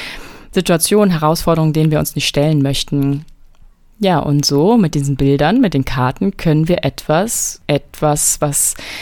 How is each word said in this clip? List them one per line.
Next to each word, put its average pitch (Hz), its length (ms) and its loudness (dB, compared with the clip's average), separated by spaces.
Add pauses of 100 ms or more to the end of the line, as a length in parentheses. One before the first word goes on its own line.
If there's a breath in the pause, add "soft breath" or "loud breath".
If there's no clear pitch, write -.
(520 loud breath)
Situationen, 185 580 2
Herausforderungen, 160 640 0
denen 156 180 2
wir 151 80 2
uns 151 160 -4
nicht - 140 -4
stellen 151 340 2
möchten. 139 600 -2 (760)
Ja, 185 200 2
und 147 260 0
so 165 320 2
mit 170 180 2
diesen 139 220 -2
Bildern, 147 460 2
mit 190 100 2
den 135 140 0
Karten 131 500 -2
können 160 320 0
wir 175 160 0
etwas, - 840 -4
etwas, - 760 -2
was 147 320 -2 (280 loud breath)